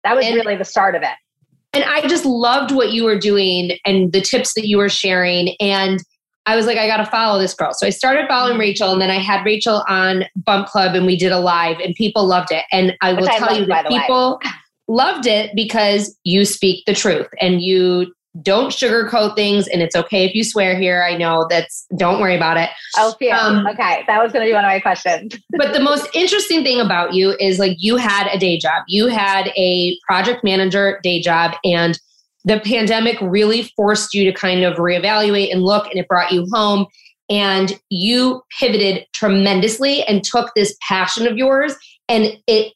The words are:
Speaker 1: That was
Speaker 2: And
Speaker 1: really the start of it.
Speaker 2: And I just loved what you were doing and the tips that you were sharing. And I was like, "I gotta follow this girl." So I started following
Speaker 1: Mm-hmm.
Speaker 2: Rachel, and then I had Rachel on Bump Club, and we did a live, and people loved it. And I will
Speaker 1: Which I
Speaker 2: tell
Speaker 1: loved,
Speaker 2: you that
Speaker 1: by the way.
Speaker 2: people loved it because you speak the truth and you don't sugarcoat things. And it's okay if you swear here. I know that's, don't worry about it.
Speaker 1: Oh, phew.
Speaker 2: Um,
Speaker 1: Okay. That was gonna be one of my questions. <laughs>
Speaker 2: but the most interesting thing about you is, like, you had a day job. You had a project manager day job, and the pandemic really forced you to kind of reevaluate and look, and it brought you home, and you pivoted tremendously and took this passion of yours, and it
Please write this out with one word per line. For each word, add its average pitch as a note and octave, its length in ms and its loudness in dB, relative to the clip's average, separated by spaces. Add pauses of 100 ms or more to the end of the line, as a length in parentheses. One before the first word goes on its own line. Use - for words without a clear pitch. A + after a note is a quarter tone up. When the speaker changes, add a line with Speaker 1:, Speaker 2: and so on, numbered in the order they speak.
Speaker 1:
That A3 120 2
was C4 100 2
Speaker 2:
And A#3 80 0
Speaker 1:
really A3 220 0
the F#3 100 -6
start F#3+ 280 2
of E3+ 80 -2
it. C3+ 120 -4 (600)
Speaker 2:
And C#4 100 2
I D4+ 220 0
just D#4+ 200 0
loved B3 440 0
what B3 220 2
you A3+ 100 -2
were G#3+ 160 2
doing F3+ 680 0
and F#3+ 260 2
the F#3+ 80 2
tips B3 360 -2
that A3 120 -4
you G#3 80 2
were G3+ 140 2
sharing. F3+ 680 -2
And F#3+ 440 0 (420)
I G#3+ 100 0
was A3+ 120 2
like, A#3 100 0
"I A3 100 0
gotta A3 200 -2
follow A3 340 0
this F#3 140 -2
girl." - 180 -4
So - 140 -4
I - 40 2
started C4+ 380 0
following B3 240 0
Speaker 1:
Mm-hmm. A3+ 80 -2
Speaker 2:
Rachel, G3+ 320 0
and F#3+ 80 0
then F#3 80 0
I F#3+ 100 -2
had F#3+ 240 -2
Rachel G#3+ 460 0
on F#3 360 0 (120)
Bump G3 300 0
Club, F#3 280 0
and F#3 120 2
we F#3 100 2
did F3 160 0
a F3+ 80 0
live, E3+ 400 0
and F3 140 -6
people G#3 320 0
loved F3+ 260 0
it. D#3+ 200 -4
And F#3 280 2
I F#3 140 2
will F3+ 80 0
Speaker 1:
Which F#3+ 80 2
I A3 80 2
Speaker 2:
tell A#3 80 0
Speaker 1:
loved, A3 140 0
Speaker 2:
you G3 80 0
that D#3+ 160 0
Speaker 1:
by D#3 40 -2
the G3 60 0
way. A#3+ 80 0
Speaker 2:
people B3+ 360 0 (480)
loved C4+ 400 0
it G#3+ 300 0
because G#3 580 0 (100)
you F#3+ 200 4
speak F#3 400 0
the G#3 80 0
truth - 360 0 (120)
and F#3 220 2
you F3+ 500 0 (280)
don't G3+ 280 2
sugarcoat A3+ 680 0
things. G3+ 320 0
And E3+ 140 0
it's E3 120 -2
okay F#3 300 0
if F#3+ 100 -2
you A3 80 0
swear G3 320 0
here. F3+ 300 0
I F3 140 -2
know E3 320 0
that's, E3+ 360 -2 (120)
don't F#3 200 2
worry F#3+ 160 2
about E3 220 2
it. E3 140 0 (260)
Speaker 1:
Oh, A3 220 2
phew. B3 120 0
Speaker 2:
Um, G#3 360 2
Speaker 1:
Okay. G#3 400 -2
That G#3+ 160 2
was A#3 100 0
gonna A3+ 140 0
be A3+ 80 4
one G#3 100 2
of G3 60 4
my F#3+ 100 0
questions. F#3 540 -2 (100)
<laughs> - 140 -20
Speaker 2:
but C#4+ 160 0
the C#4+ 60 2
most C#4+ 340 0
interesting F4+ 500 0
thing B3 160 0
about F3 320 0
you F#3+ 260 2
is, F#3+ 200 0
like, F#3+ 200 0
you G#3+ 180 0
had G3+ 320 0
a G3 100 -2
day F3+ 200 0
job. D#3+ 300 -2
You G#3 200 0
had G3 400 0
a F3+ 580 0
project G3 360 0
manager G3 600 0
day F3+ 180 0
job, E3+ 420 0
and E3+ 360 0 (460)
the G#3+ 140 2
pandemic A3 640 0
really G#3 560 0
forced G#3 380 0
you G3+ 100 2
to F#3+ 80 2
kind F#3 320 0
of F3 140 0
reevaluate G3+ 760 0
and F#3 100 0
look, G3+ 260 2
and F#3 80 -8
it F3+ 120 -4
brought F3 240 0
you F3 220 0
home, G#3 320 0 (420)
and G3 500 -2 (120)
you B3 500 0 (180)
pivoted G#3 540 0
tremendously G#3 920 0
and G3+ 200 0
took A#3+ 320 -2
this G3+ 180 0 (140)
passion F#3+ 380 0
of A#3 100 0
yours, C4+ 380 0 (340)
and A3 380 0
it G#3+ 300 2